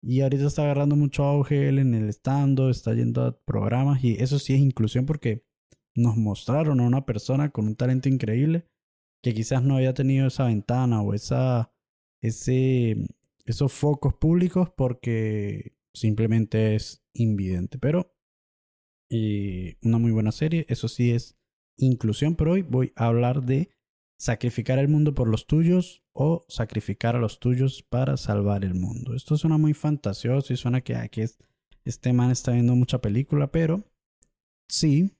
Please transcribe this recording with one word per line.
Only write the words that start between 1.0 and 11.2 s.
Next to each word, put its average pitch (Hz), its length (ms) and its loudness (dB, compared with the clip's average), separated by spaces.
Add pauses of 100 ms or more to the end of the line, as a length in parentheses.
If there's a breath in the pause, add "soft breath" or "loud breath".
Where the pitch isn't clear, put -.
auge 139 440 2
él 135 100 2
en 131 160 2
el 110 160 0
stand-up, 135 600 2
está 117 240 -2
yendo 120 300 0
a 123 160 -2
programas 123 640 0
y 117 100 2
eso 127 240 0
sí 135 160 -2
es 135 60 4
inclusión 127 460 0
porque 123 380 -4 (520)
nos 117 200 2
mostraron 123 640 0
a 120 60 4
una 131 180 2
persona 135 460 -2
con 107 160 -4
un 107 80 -2
talento 127 340 0
increíble 135 580 0 (560)
que 120 120 0
quizás 123 300 0
no 139 120 2
había 131 180 2
tenido 135 340 2
esa 131 160 -2
ventana 117 580 0
o 104 120 -2
esa, 127 580 -2 (500)